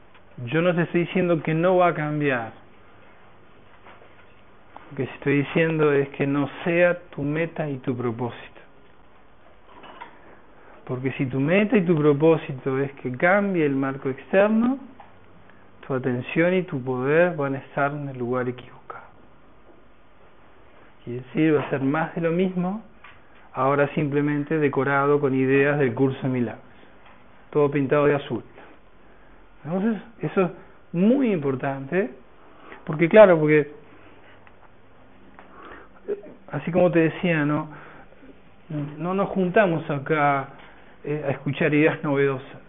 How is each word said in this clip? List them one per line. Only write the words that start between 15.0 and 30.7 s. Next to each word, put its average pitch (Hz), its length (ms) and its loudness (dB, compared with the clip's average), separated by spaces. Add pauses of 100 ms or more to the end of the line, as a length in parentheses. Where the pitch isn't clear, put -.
tu 139 80 -4
atención 131 580 0
y 185 120 2
tu 143 180 -6
poder 143 540 0
van 139 180 -2
a 131 40 -6
estar 143 340 -4
en 147 180 -8
el 127 80 -12
lugar 123 300 -2
equivocado. - 560 -12 (2000)
Y 123 80 -10
decir, 156 420 2
va 135 60 0
a - 80 -8
ser 139 100 -2
más 151 340 -2
de 170 60 -6
lo 165 100 0
mismo, 185 520 -2 (720)
ahora 139 400 2
simplemente 147 640 -2
decorado 143 600 2
con 135 140 0
ideas 139 440 2
del 131 160 2
curso 131 280 0
de 135 60 -2
milagros. 123 360 -4 (840)
Todo 147 200 2
pintado 147 340 2
de 143 120 4
azul. 117 280 -8 (1200)
Entonces, 190 380 -2 (180)
eso 156 220 0
es 175 80 0 (420)